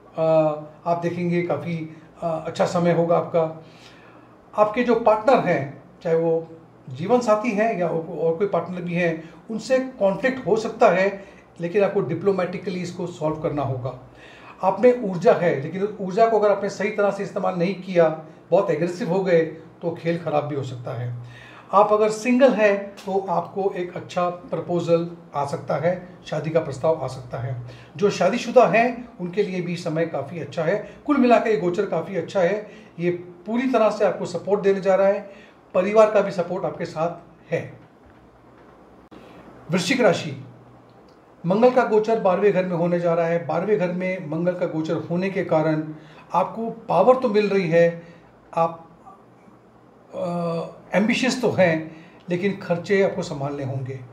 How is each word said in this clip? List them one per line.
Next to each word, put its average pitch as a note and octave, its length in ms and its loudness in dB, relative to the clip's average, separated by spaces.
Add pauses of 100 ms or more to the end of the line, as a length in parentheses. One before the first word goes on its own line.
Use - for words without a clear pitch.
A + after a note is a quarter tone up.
(180)
अ, D#3+ 60 0 (600)
आप E3+ 180 0
देखेंगे F3 380 -2
काफ़ी, D#3+ 540 -4 (260)
अ, D#3+ 260 -4
अच्छा E3+ 180 0
समय F3 260 2
होगा E3+ 260 2
आपका। D#3+ 460 -2 (920)
आपके G#3+ 260 4
जो A#3+ 120 2
partner A3+ 440 4
हैं, C#3+ 440 -2 (200)
चाहे E3 120 0
वो E3 320 0 (420)
जीवन F#3 300 2
साथी G#3+ 320 2
हैं G#3 280 0
या F3 80 0
और, E3 300 -4
और E3 180 0
कोई G3 120 0
partner F3+ 340 -4
भी E3+ 120 -6
हैं, E3+ 400 -2 (180)
उनसे B3+ 280 0
conflict G3+ 680 -2
हो G#3+ 100 4
सकता A3+ 320 4
है, F#3+ 340 0 (380)
लेकिन F3 220 2
आपको F#3+ 180 2
diplomatically F3+ 800 -2
इसको F3 280 -8
solve D#3 280 -4
करना C#3+ 260 -4
होगा। A#2+ 380 -6 (640)
आप G3 180 2
में B3 200 6
ऊर्जा G3 320 2
है, D3+ 280 0
लेकिन F#3 220 -6
उस G#3 160 -4
ऊर्जा G3 280 2
को G#3+ 120 2
अगर G#3 120 4
आपने G3+ 180 -2
सही G3+ 200 -4
तरह G3+ 220 0
से G3 120 -4
इस्तेमाल F#3 320 -4
नहीं F3+ 200 0
किया, E3 500 2 (260)
बहुत F#3 180 4
aggressive F3 400 -2
हो F#3 140 0
गए, E3+ 180 4 (400)
तो E3+ 100 -4
खेल E3 260 -4
ख़राब D3 280 -2
भी C#3+ 100 -6
हो C3 80 -4
सकता A#2+ 280 -10
है। A#2+ 240 -6 (580)
आप G#3+ 200 6
अगर G#3+ 160 4
single B3 420 4
हैं, G3+ 260 4 (100)
तो F#3+ 420 -4
आपको F#3+ 460 -2
एक F3+ 220 -8
अच्छा F3 320 -2
proposal E3+ 840 -2 (240)
आ C#3+ 100 -2
सकता E3 300 -4
है, F3 320 -2 (180)
शादी D#3 240 -6
का D#3+ 100 2
प्रस्ताव D3 440 -2
आ C3 40 -4
सकता - 300 -12
है। A#2+ 200 -6 (400)
जो G3 120 2
शादीशुदा G#3+ 580 4
हैं, A#3 420 0 (100)
उनके F3+ 240 -2
लिए F3+ 180 -4
भी E3+ 140 -4
समय E3 300 -2
काफ़ी D#3 340 -6
अच्छा - 240 -6
है। - 260 -2 (160)
कुल C#4+ 120 0
मिलाकर A#3 320 4
ये G#3 80 2
गोचर F3+ 280 0
काफ़ी F3 300 -4
अच्छा E3+ 240 -4
है, G3 280 0 (320)
ये F3 120 0
पूरी A#3 560 -6
तरह A3 220 4
से G#3 160 0
आपको F#3 200 -2
support F#3+ 360 -2
देने F#3+ 200 2
जा F#3+ 140 2
रहा G3 120 4
है, G3+ 400 -4 (260)
परिवार G#3+ 380 4
का G3+ 100 4
भी F#3 100 -2
support F3+ 340 -4
आपके D#3 200 -6
साथ - 580 -6 (100)
है। A2+ 260 -6 (1900)
वृश्चिक A#3 300 0
राशि, D#3 440 0 (1000)
मंगल A3 260 4
का B3 120 4
गोचर G#3+ 360 2
बारहवें F#3+ 340 2
घर F#3 120 0
में F3+ 100 -4
होने F3 240 0
जा E3+ 140 0
रहा E3 140 2
है। E3+ 200 -2
बारहवें F#3 320 0
घर F3 120 -2
में F3+ 380 -6
मंगल F3 240 -2
का F3+ 120 -6
गोचर D#3+ 280 -4
होने F3 360 -4
के F#3 140 -2
कारण D#3 500 0 (400)
आपको A3 360 -2
पावर A3+ 460 4
तो B3+ 140 0
मिल G#3 200 2
रही F#3+ 200 0
है, E3+ 340 4 (520)
आप, E3+ 340 -4 (1200)
अ, E3+ 840 -4
ambitious A#3 440 0
तो A3 100 2
हैं, D#3+ 440 2 (340)
लेकिन F3+ 280 -2
खर्चे G3 460 0
आपको F#3 180 0
संभालने C#3+ 420 -6
होंगे। C3 360 -6 (140)